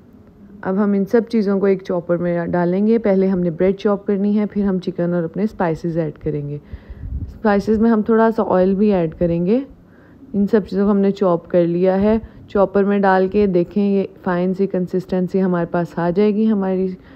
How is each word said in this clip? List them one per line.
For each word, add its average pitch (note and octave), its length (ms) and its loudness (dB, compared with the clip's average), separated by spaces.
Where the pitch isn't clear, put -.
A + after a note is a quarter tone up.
अब F#3+ 140 -4
हम G3+ 180 0
इन G3 100 0
सब A3+ 220 0
चीज़ों G3+ 320 0
को G3 80 2
एक F#3+ 140 0
chopper F3 360 -4
में F3 340 -4
डालेंगे। F#3 460 0
पहले F#3+ 300 2
हमने F3+ 240 0
bread F#3 240 0
chop G3+ 300 -2
करनी G#3 280 0
है, G#3 120 0
फिर G3+ 200 -4
हम F#3 140 0
chicken F3 340 -4
और F3 100 -2
अपने E3+ 240 -4
spices E3 500 -2
ऐड D#3 200 -4
करेंगे। D3 440 -6
Spices G#3 560 0
में A3+ 100 4
हम G#3+ 140 2
थोड़ा A3+ 280 4
सा A3 120 -2
ऑयल F#3 320 2
भी G#3+ 140 2
ऐड E3+ 240 0
करेंगे। F3 540 0
इन G3+ 100 2
सब G3 180 2
चीज़ों G3 220 -2
को G#3 60 2
हमने G3 200 2
चॉप F3+ 360 0
कर F3 180 2
लिया F3+ 300 0
है। G#3+ 260 2
चॉपर G3 360 2
में G3+ 160 2
डाल F#3+ 260 4
के G#3 200 2
देखें, F3 340 0
ये G3 320 0
fine F3+ 280 0
सी F#3+ 140 0
consistency F#3 720 -2
हमारे F3+ 260 0
पास E3+ 340 -4
आ F3 120 0
जाएगी G#3 340 2
हमारी F#3+ 520 -2